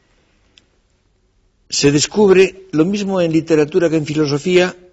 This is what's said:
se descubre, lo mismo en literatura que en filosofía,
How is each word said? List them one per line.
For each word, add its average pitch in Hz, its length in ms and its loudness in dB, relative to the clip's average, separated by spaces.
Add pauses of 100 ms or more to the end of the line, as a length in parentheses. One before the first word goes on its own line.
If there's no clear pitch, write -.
(1700)
se 143 220 0
descubre, 185 800 2
lo 156 140 0
mismo 196 360 -4
en 165 100 -2
literatura 156 580 0
que 160 80 -2
en 147 80 -2
filosofía, 156 720 -2 (180)